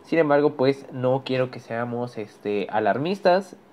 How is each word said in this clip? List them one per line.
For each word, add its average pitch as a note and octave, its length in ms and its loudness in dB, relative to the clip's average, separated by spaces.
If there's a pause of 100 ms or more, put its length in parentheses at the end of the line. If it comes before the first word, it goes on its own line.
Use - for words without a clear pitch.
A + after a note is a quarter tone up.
Sin - 160 0
embargo, D3 360 4
pues C3+ 360 0
no B2+ 320 0
quiero B2+ 280 -2
que B2 100 -14
seamos, A#2+ 560 -6
este, G#2 540 -6
alarmistas F3 840 0 (180)